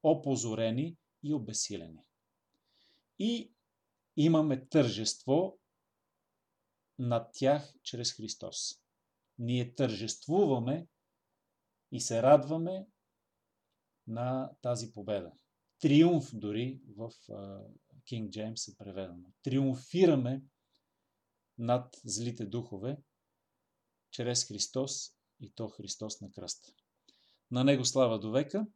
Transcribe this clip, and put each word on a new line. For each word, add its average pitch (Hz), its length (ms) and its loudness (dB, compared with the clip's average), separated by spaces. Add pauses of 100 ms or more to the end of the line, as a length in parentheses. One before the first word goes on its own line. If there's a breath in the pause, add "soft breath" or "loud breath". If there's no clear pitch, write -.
опозорени 131 920 2 (260)
и 147 120 -2
обесилени. 95 680 -6 (1120)
И 220 340 -2 (640)
имаме 156 500 4
тържество 131 920 2 (1400)
над 120 340 -2
тях 143 500 2
чрез 117 300 -6
Христос. - 680 -10 (580)
Ние 120 360 -2
тържествуваме 135 1120 0 (1040)
и 123 80 -8
се 117 220 -2
радваме 160 640 4 (1200)
на 127 440 -4 (120)
тази 117 300 -4
победа. 101 400 -4 (460)
Триумф 156 560 6
дори 110 460 -4 (160)
в, 113 160 -12 (180)
а, 98 300 -12 (440)
Кинг 110 260 -6
Джеймс 107 380 -8
е 98 80 -20
преведено. 92 560 -12 (100)
Триумфираме 135 1000 2 (1160)
над 123 460 -2
злите 113 420 -6
духове 120 520 -6 (1120)
чрез 120 340 -2
Христос - 720 -6 (240)
и 107 100 -16
то 110 180 -10
Христос 104 520 -12
на 101 100 -14
кръста. - 420 -14 (760 soft breath)
На 123 140 0
Него 135 200 4
слава 120 360 2
до 110 100 -6
века. 151 460 0